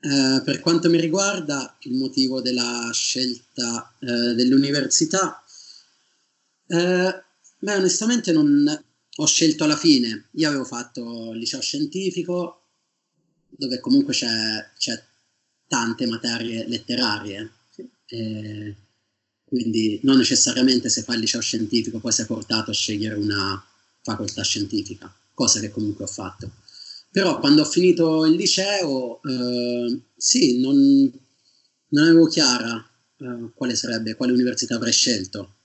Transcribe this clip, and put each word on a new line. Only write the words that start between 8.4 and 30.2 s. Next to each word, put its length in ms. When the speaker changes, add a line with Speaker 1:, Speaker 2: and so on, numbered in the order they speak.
Speaker 1:
ho 60
scelto 380
alla 120
fine. 560
Io 160
avevo 160
fatto 680
il 60
liceo 220
scientifico, 1000
dove 320
comunque 340
c'è, 640
c'è 240
tante 400
materie 600
letterarie. 840
Speaker 2:
Sì. 180
Speaker 1:
Eh, 680
quindi 600
non 140
necessariamente 720
se 120
fai 140
il 60
liceo 180
scientifico 580
poi 140
sei 140
portato 440
a 40
scegliere 420
una 440
facoltà 400
scientifica, 680
cosa 240
che 120
comunque 340
ho 40
fatto. 440
Però 300
quando 220
ho 20
finito 640
il 100
liceo, 880
eh, 760
sì, 440